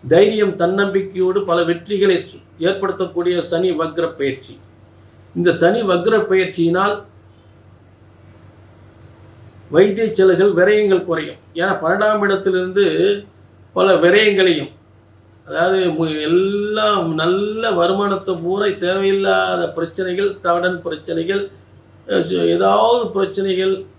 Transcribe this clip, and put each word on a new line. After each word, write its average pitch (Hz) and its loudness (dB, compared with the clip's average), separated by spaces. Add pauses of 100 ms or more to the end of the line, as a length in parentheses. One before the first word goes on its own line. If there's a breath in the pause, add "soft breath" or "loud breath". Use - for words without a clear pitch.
(120)
தைரியம், 208 4
தன்னம்பிக்கையோடு 190 0 (100)
பல 170 2 (120)
வெற்றிகளை 190 0 (520)
ஏற்படுத்தக்கூடிய 180 -4 (140)
சனி 175 0 (100)
வக்ர 165 -4 (120)
பயிற்சி. 135 -6 (840)
இந்த 170 2 (120)
சனி 208 2
வக்ர 180 2 (140)
பயிற்சியினால் 185 0 (2750)
வைத்திய 208 4 (120)
செலவுகள், 190 4
விரயங்கள் 196 2
குறையும். 156 -6 (200)
ஏன்னா 190 0 (100)
பன்னெண்டாம் 202 0
இடத்திலிருந்து 185 0 (920)
பல 185 2 (180)
விரயங்களையும், 190 2 (760)
அதாவது 175 0 (160)
மு-, 156 -2
எல்லாம் 202 0 (140)
நல்ல 208 -2
வருமானத்தை 190 0 (100)
பூரா 202 -2 (160)
தேவையில்லாத 190 0 (140)
பிரச்சனைகள், 185 -4 (160)
கடன் 175 0
பிரச்சனைகள், 165 -4 (680)
அஹ், 175 0
சு-, 175 0
ஏதாவது 220 2 (140)
பிரச்சனைகள் 190 -2 (240)